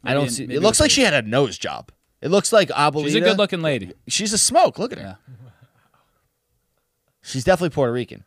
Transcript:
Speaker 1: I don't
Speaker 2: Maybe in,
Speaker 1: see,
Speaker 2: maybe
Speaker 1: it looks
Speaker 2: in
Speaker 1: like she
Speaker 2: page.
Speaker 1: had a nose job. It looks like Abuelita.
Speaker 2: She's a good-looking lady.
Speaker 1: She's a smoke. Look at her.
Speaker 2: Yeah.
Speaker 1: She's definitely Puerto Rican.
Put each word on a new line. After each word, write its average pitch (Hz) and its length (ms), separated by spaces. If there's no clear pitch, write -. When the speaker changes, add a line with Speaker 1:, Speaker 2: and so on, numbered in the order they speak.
Speaker 1:
I 117 100
don't 143 100
Speaker 2:
Maybe 131 40
in, 120 60
Speaker 1:
see, 135 100
Speaker 2:
maybe 123 120
Speaker 1:
it 151 60
looks 214 180
Speaker 2:
in 302 60
Speaker 1:
like 277 60
she 269 100
Speaker 2:
page. 196 120
Speaker 1:
had 123 120
a - 20
nose 120 300
job. 69 340
It 147 80
looks 196 240
like 196 160
Abuelita. 147 360
Speaker 2:
She's 147 100
a 226 60
good-looking 196 400
lady. 120 320
Speaker 1:
She's 208 260
a 208 40
smoke. 311 420
Look 254 120
at - 80
her. 95 180
Speaker 2:
Yeah. 131 60
Speaker 1:
She's 131 220
definitely 175 300
Puerto 127 180
Rican. 113 340